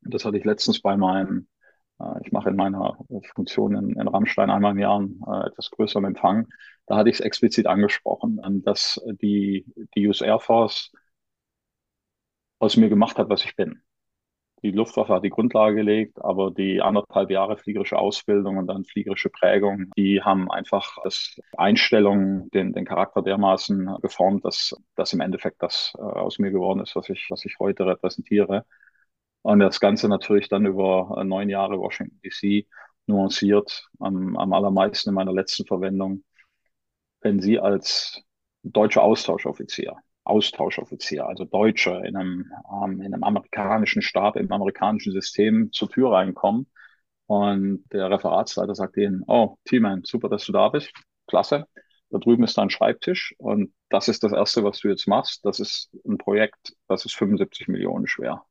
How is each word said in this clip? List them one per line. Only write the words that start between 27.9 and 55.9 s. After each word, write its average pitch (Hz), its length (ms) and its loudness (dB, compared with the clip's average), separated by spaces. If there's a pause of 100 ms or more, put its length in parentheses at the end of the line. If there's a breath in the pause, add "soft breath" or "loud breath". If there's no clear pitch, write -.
Und 104 160 6
das 98 200 6
Ganze 104 280 4
natürlich 101 400 2
dann 101 180 2
über, 95 540 0
äh, - 40 -2
neun 98 260 -2
Jahre 98 280 -2
Washington - 460 -8
D 95 60 -14
C 101 380 0 (380 loud breath)
nuanciert, 101 840 2 (120)
am, 95 360 -4
am 95 180 -2
allermeisten 98 560 2
in 98 60 0
meiner 92 180 -2
letzten - 340 -4
Verwendung, 95 560 -4 (1000 soft breath)
wenn 101 180 2
Sie 101 200 2
als - 640 -2 (400)
deutscher - 400 4
Austauschoffizier, - 920 -2 (300)
Austauschoffizier, - 1000 -4
also - 180 -8
Deutscher 98 580 0
in - 120 -8
einem, 92 360 -6 (320)
ähm, 95 160 -6
in 98 140 -8
einem - 100 -6
amerikanischen 104 800 0
Staat, 101 360 0
im 98 140 -2
amerikanischen 98 640 -2
System 107 580 2
zur - 160 -4
Tür 127 260 2
reinkommen 101 520 2 (640 soft breath)
und 101 640 0
der 95 180 -2
Referatsleiter 95 640 0
sagt 95 240 -6
Ihnen, 101 300 0
"Oh, 110 380 4
T-Man, 104 380 0
super, 113 240 -6
dass 101 160 -4
du - 80 -10
da 98 180 4
bist, 147 220 -4 (360)
klasse, 143 400 0 (420 soft breath)
da - 80 -4
drüben 117 260 4
ist - 140 0
dein 101 140 2
Schreibtisch - 640 -2
und 104 380 -2 (140)
das 98 180 0
ist - 160 -2
das 104 80 2
Erste, 104 320 0
was 101 160 -2
du - 80 -2
jetzt 98 200 -2
machst, 110 380 0
das 101 140 -2
ist - 360 -8 (120)